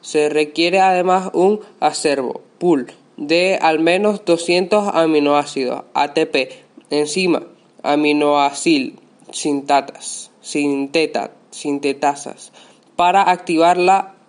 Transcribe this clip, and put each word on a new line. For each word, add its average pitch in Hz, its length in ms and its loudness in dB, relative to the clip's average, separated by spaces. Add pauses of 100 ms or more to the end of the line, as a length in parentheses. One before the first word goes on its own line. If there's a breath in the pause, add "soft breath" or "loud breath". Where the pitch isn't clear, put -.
Se 151 280 -2
requiere 156 500 0
además 185 540 2
un 202 280 2 (180 loud breath)
acervo, 143 640 -2 (160)
pool, 151 320 0 (260)
de 170 440 0
al 160 180 2
menos 190 460 0
doscientos 180 680 0
aminoácidos, 147 920 0 (100)
A 143 180 -2
T 160 140 0
P, 135 220 -2 (420 loud breath)
enzima, 147 560 0 (340)
aminoacil, 147 1160 0 (320)
sintatas, 139 1000 -4 (120)
sinteta-, 143 920 -2 (180)
sintetasas, 143 1000 -6 (440 loud breath)
para 180 360 2
activar 175 460 2
la 185 360 2 (160)